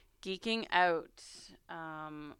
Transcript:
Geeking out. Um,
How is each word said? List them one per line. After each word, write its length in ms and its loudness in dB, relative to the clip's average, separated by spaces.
Geeking 500 -2
out. 500 4
Um, 720 -8